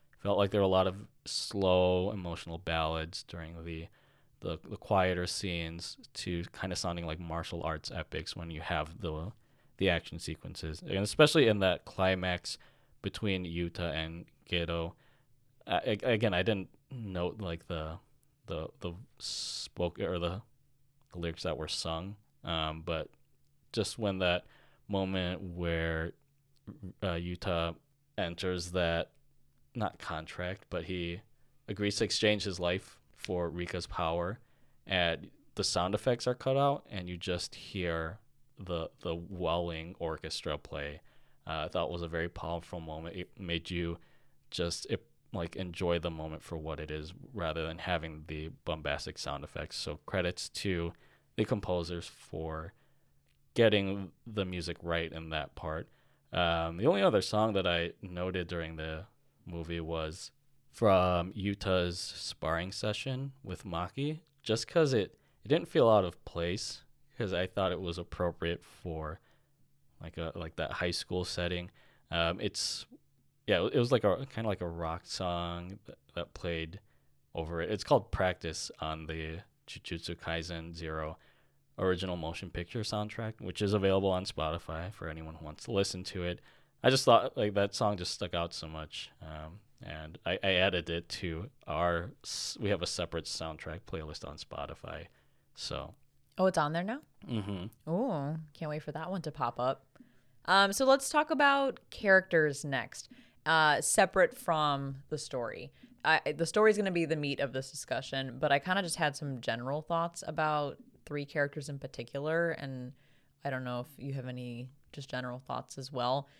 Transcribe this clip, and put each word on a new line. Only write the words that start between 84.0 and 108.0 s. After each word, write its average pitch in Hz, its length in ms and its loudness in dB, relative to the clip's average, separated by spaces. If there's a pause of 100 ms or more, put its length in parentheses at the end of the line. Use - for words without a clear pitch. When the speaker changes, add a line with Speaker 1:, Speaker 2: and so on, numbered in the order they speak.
Speaker 1:
on 92 140 0
Spotify 82 680 -4
for 85 160 -8
anyone 80 260 -10
who 80 100 -14
wants 76 200 -12
to - 60 -6
listen 98 340 2
to 90 180 -6
it. 87 160 -2 (440)
I 127 60 8
just 131 160 6
thought, 117 320 8
like, 104 180 2
that 101 180 4
song 104 240 2
just 87 160 -4
stuck 90 200 -4
out 87 200 0
so - 140 -8
much, 78 420 -10 (120)
um, 78 380 -12 (220)
and 78 440 -10
I, 92 180 2
I 95 120 4
added 90 340 4
it 85 200 -2
to 85 400 -6 (160)
our 85 460 0 (120)
s-, - 360 -6
we 104 100 0
have 95 120 2
a 87 60 -2
separate 82 380 -4
soundtrack 78 640 -8
playlist 78 400 -8
on 73 100 -12
Spotify, - 720 -10 (480)
so. - 400 -8 (420)
Speaker 2:
Oh, 185 80 4
it's 185 120 2
on 151 160 2
there 170 100 -2
now? 226 160 -6 (280)
Speaker 1:
Mm-hmm. 101 640 -4
Speaker 2:
Ooh, 160 480 -2 (160)
can't 160 160 -8
wait 151 140 -6
for - 80 -8
that 160 180 -8
one 190 140 -4
to 151 80 -4
pop 123 280 -2
up. 127 260 0 (600)
Um, 196 280 6
so 262 120 2
let's 269 240 6
talk 302 220 4
about 277 480 4 (100)
characters 175 760 6
next, 135 440 -4 (360)
uh, 156 360 6
separate 185 560 6
from 143 600 2 (120)
the 151 80 -2
story. 127 540 -6 (340)
I, - 300 4
the 160 100 0
story's 214 320 6
gonna 196 140 0
be 170 140 2
the 156 100 0
meat 143 240 0
of 131 140 -2
this 131 180 -6
discussion, 131 680 -6